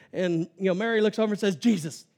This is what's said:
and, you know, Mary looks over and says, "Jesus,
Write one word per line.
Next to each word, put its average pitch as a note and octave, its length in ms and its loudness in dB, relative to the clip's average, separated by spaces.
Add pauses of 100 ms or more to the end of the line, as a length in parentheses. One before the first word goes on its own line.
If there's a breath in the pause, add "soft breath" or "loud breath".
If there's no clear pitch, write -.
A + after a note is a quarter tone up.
(120 loud breath)
and, F3 460 0
you F#3+ 80 -2
know, F#3+ 80 2
Mary A3 260 0
looks G#3+ 200 2
over A3 140 2
and G3 60 -4
says, G3 160 0
"Jesus, E3 520 -2 (100)